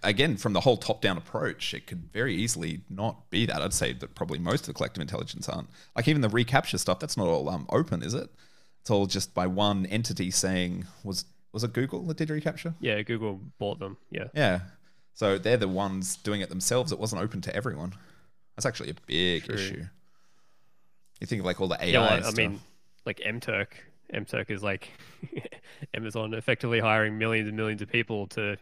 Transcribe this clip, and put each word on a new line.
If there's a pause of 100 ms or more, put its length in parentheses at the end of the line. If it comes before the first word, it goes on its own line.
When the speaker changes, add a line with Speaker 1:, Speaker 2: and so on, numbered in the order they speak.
Speaker 1:
again,
from
the
whole
top-down
approach,
it
could
very
easily
not
be
that.
I'd
say
that
probably
most
of
the
collective
intelligence
aren't. (280)
Like,
even
the
reCAPTCHA
stuff,
that's
not
all,
um,
open,
is
it? (520)
It's
all
just
by
one
entity
saying, (180)
was, (280)
was
it
Google
that
did
reCAPTCHA?
Speaker 2:
Yeah,
Google (180)
bought
them, (140)
yeah.
Speaker 1:
Yeah. (540)
So
they're
the
ones
doing
it
themselves.
It
wasn't
open
to
everyone. (640)
That's
actually
a (120)
big
Speaker 2:
True.
Speaker 1:
issue. (1400)
You
think
of,
like,
all
the
A
I
Speaker 2:
Yeah,
well,
I
Speaker 1:
stuff.
Speaker 2:
mean, (460)
like,
M
Turk. (340)
M
Turk
is
like, (320)
<laughs> (340)
Amazon
effectively
hiring
millions
and
millions
of
people
to,